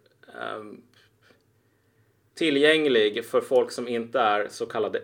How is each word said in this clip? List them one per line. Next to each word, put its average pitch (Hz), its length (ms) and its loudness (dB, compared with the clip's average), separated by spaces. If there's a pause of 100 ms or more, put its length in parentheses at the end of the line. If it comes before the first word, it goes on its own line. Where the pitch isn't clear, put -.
(420)
ehm, 107 400 -12 (1500)
tillgänglig 139 920 2
för 123 160 0
folk 123 300 2
som 120 160 -8
inte 117 320 -4
är 104 300 2
så - 160 -8
kallade 107 380 -4